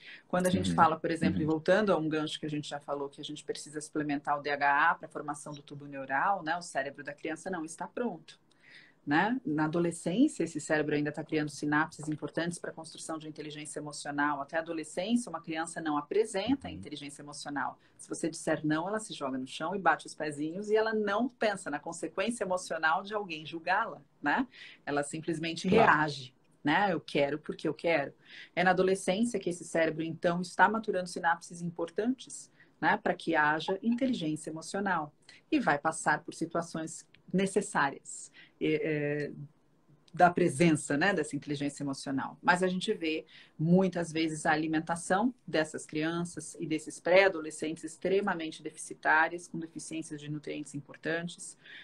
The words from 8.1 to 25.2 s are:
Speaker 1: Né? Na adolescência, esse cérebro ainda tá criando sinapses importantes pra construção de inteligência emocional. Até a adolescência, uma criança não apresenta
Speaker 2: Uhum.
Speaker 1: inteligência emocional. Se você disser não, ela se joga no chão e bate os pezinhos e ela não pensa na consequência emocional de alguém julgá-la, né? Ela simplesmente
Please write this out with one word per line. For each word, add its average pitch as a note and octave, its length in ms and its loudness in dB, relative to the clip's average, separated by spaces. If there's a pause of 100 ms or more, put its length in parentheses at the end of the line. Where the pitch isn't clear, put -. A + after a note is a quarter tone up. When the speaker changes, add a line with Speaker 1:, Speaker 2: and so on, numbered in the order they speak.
Speaker 1:
Né? F#3 400 2
Na D#3 180 2
adolescência, E3+ 800 2
esse D#3+ 160 -4
cérebro D3+ 340 2
ainda D3 200 0
tá D#3 100 -6
criando D3+ 240 0
sinapses D3+ 600 -2
importantes E3 500 -4
pra - 140 -8
construção D#3+ 440 -10
de D#3 120 -12
inteligência D3+ 500 -10
emocional. D3 640 -2
Até D3+ 160 -4
a - 20 2
adolescência, E3+ 720 -2
uma E3 100 -8
criança E3 400 -6
não D#3+ 180 -2
apresenta G#3 720 0
Speaker 2:
Uhum. E3 60 -10
Speaker 1:
inteligência D3 480 -12
emocional. C#3+ 580 -6 (180)
Se - 120 -16
você - 200 -4
disser D#3 360 -2
não, D#3 200 0
ela G#3 140 -2
se G#3+ 140 -10
joga C3+ 240 -4
no C3 100 -6
chão D#3+ 260 -6
e G3+ 60 -4
bate D#3+ 280 2
os - 60 -14
pezinhos D#3 560 -4
e G#3+ 60 4
ela A3 180 4
não G#3+ 360 2
pensa G3+ 420 -2
na D3 80 -4
consequência G#3+ 640 -4
emocional F3+ 580 0
de G3+ 120 -10
alguém E3+ 320 -6
julgá-la, E3 560 -2 (200)
né? E3+ 240 2 (400)
Ela C#3+ 180 0
simplesmente E3 640 -2